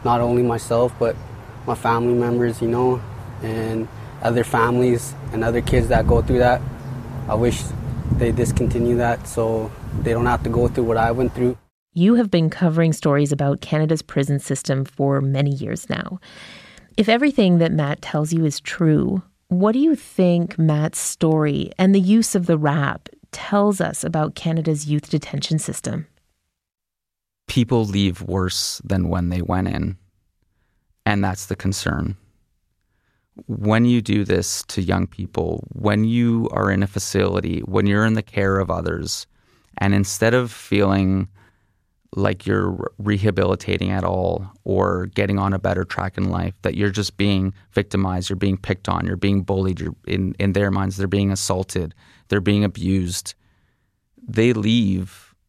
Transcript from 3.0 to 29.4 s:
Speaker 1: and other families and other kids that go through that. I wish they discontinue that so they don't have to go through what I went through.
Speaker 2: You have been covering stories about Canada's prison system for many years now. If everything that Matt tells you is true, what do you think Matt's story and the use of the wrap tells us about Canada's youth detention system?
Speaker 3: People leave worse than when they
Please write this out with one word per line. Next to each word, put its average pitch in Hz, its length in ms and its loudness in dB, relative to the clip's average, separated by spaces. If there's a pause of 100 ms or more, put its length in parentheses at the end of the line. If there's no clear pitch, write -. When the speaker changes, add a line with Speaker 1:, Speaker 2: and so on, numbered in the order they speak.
Speaker 1:
and 113 440 -4 (360)
other 117 200 2
families 120 720 2 (200)
and 113 100 -2
other 117 180 0
kids 120 280 2
that 113 180 2
go 117 160 4
through 127 160 2
that. 123 220 4 (680)
I 107 60 0
wish 117 260 0 (520)
they 117 180 2
discontinue 120 680 2
that 120 300 0
so 113 440 -2 (300)
they 117 120 0
don't 117 120 2
have 120 200 2
to 123 40 0
go 120 180 2
through 123 180 0
what 113 120 2
I 117 140 2
went 123 240 -2
through. 123 240 0 (340)
Speaker 2:
You 185 200 4
have 233 160 2
been 160 220 2
covering 165 420 2
stories 143 380 2
about 143 300 0
Canada's 156 420 0
prison 139 340 0
system 135 480 -2
for 139 340 0
many 135 300 0
years 135 400 -6
now. - 300 -6 (760)
If 214 140 2
everything 233 480 4
that 165 140 4
Matt 151 320 -2
tells 156 280 -2
you 165 140 2
is 147 140 -2
true, 156 640 2 (240)
what 190 240 2
do 247 80 2
you 302 160 4
think 175 640 0
Matt's 156 400 2
story 156 800 0
and 190 160 6
the 196 40 6
use 208 360 4
of 180 100 2
the 170 100 4
wrap 147 540 0 (220)
tells 202 500 0
us 160 220 -4
about 156 320 -2
Canada's 160 500 -2
youth 147 240 -2
detention 147 480 -2
system? - 480 -6 (1400)
Speaker 3:
People 117 380 2
leave 98 360 0
worse 92 640 -4
than 92 240 0
when 87 200 0
they 90 120 -2